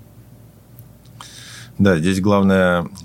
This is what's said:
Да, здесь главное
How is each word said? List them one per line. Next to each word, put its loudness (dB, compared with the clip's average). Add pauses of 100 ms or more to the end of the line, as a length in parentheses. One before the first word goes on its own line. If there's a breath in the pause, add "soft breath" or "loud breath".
(1800 loud breath)
Да, 4
здесь -2
главное 2 (180)